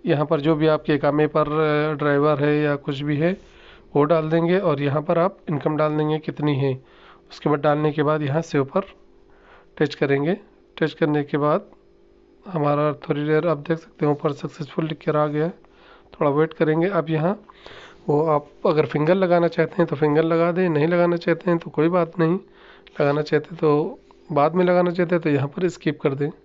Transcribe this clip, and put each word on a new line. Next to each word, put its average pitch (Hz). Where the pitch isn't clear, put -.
यहाँ 151
पर 151
जो 156
भी 151
आपके 151
कामे 147
पर, 151
अ, 151
ड्राइवर 143
है 147
या 147
कुछ 143
भी 147
है 170
वो 147
डाल 156
देंगे 170
और 156
यहाँ 143
पर 160
आप 180
इनकम 156
डाल 151
देंगे 151
कितनी 147
है। 131
उसके -
बाद 151
डालने 151
के 151
बाद 151
यहाँ 147
सेव 147
पर 156
टच 151
करेंगे। 143
टच 156
करने 151
के 143
बाद 151
हमारा 147
थोड़ी 147
देर 156
आप 156
देख 156
सकते -
हैं 147
ऊपर 143
सक्सेसफुल 147
लिख 160
कर 156
आ 151
गया। 151
थोड़ा 151
वेट 156
करेंगे। 160
अब 165
यहाँ 165
वो 151
आप 147
अगर 156
फिंगर 151
लगाना 175
चाहते 165
हैं 170
तो 160
फिंगर 151
लगा 165
दें, 175
नहीं 151
लगाना 175
चाहते 170
हैं 170
तो 165
कोई 151
बात 170
नहीं, 165
लगाना 147
चाहते 151
तो 160
बाद 151
में 180
लगाना 180
चाहते 175
हैं 165
तो 165
यहाँ 143
पर 170
स्किप 156
कर 139
दें 143